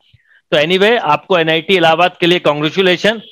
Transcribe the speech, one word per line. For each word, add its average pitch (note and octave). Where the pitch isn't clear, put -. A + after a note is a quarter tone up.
तो E3
anyway, F#3
आपको D3+
एनआईटी D#3+
इलाहाबाद E3
के F3
लिए F3
कांग्रेचुलेशन। E3+